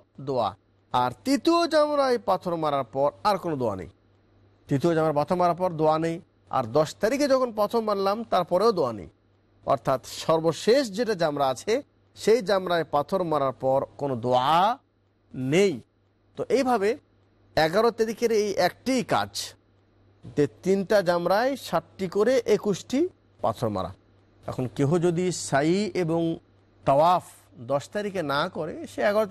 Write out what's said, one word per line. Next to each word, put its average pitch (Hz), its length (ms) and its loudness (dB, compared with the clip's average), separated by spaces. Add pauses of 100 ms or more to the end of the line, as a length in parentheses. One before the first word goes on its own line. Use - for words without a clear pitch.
(280)
দোয়া। 135 200 0 (440)
আর 123 180 2 (140)
তৃতীয় 330 360 2 (120)
জামরায় 294 460 2 (100)
পাথর 180 340 -2
মারার 143 320 0
পর 139 140 2 (200)
আর 202 160 2
কোনো 160 180 -4
দোয়া 107 180 0
নেই। 82 100 -14 (800)
তৃতীয় 151 280 2
জামরায় 156 240 2
পাথর 180 200 0
মারার 170 220 2
পর 185 80 0 (100)
দোয়া 156 240 4
নেই। 165 120 -4 (400)
আর 131 80 0 (120)
দশ 156 120 4 (140)
তারিখে 262 320 0
যখন 254 140 0 (120)
পাথর 208 280 -2
মারলাম, 196 280 -2 (160)
তারপরেও 185 460 2
দোয়া 127 200 0
নেই। 78 100 -14 (580)
অর্থাৎ 135 340 0 (240)
সর্বশেষ 165 580 2 (140)
যেটা 220 260 -2
জামরা 143 300 0
আছে, 208 200 -4 (500)
সেই 226 260 4
জামরায় 180 460 0
পাথর 147 260 0 (100)
মারার 135 320 0
পর 131 160 2 (220)
কোনো 139 140 -2 (100)
দোয়া 123 260 2 (840)
নেই। 147 400 2 (640)
তো - 40 -6 (140)
এইভাবে 240 340 2 (680)
এগারো 170 320 2 (100)
তারিখের 226 320 0 (100)
এই 208 80 0 (180)
একটি - 280 -2 (180)
কাজ, 104 200 0 (1040)
যে 147 80 4 (200)
তিনটা 196 340 2 (100)
জামরায় 185 440 2 (160)
সাতটি 180 380 -4 (100)
করে 214 160 4 (240)
একুশটি 214 440 -2 (440)
পাথর 113 320 -2
মারা। 92 140 -4 (600)
এখন 131 140 -6 (120)
কেহ 143 140 0 (160)
যদি 175 180 0 (240)
সাই 151 240 2 (300)
এবং 165 180 -2 (640)
তাওয়াফ 156 400 4 (460)
দশ 139 140 -2 (100)
তারিখে 196 280 -4 (100)
না 143 80 0 (160)
করে, 165 180 -8 (180)
সে - 80 -8 (100)
এগারো 214 200 0